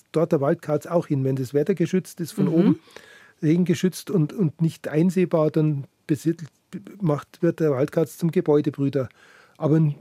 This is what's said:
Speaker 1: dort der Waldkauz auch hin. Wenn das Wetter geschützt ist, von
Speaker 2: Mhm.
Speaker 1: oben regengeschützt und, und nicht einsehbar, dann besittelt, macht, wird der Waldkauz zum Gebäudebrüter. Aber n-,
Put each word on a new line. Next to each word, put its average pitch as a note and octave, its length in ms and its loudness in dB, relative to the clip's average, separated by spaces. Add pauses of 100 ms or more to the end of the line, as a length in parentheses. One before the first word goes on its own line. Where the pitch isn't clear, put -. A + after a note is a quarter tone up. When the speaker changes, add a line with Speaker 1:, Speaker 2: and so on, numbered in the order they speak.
(120)
Speaker 1:
dort E3 200 0
der D#3 100 2
Waldkauz D3+ 440 0
auch E3+ 220 0
hin. C3+ 160 0
Wenn C3+ 140 0
das C3 180 -6
Wetter D3 180 0
geschützt F3 480 -2
ist, A#2 120 -10
von D3 120 0
Speaker 2:
Mhm. D#3+ 80 0
Speaker 1:
oben F#3 260 4 (640)
regengeschützt E3+ 680 0
und, D3+ 220 0
und E3 280 -2
nicht - 260 -2
einsehbar, E3 600 2
dann D3+ 360 0 (220)
besittelt, D#3+ 420 -4 (520)
macht, D3 400 -4
wird E3 180 0
der D#3 120 2
Waldkauz D3 460 -2
zum E3 140 -2
Gebäudebrüter. C#3+ 800 0 (480)
Aber D#3 200 2
n-, D3+ 240 2